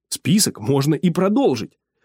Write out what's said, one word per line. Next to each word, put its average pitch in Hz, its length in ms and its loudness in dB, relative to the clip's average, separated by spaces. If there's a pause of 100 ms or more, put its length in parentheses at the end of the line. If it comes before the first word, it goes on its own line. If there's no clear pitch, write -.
Список - 500 0
можно 139 360 0
и 180 140 0
продолжить, 185 640 0 (320)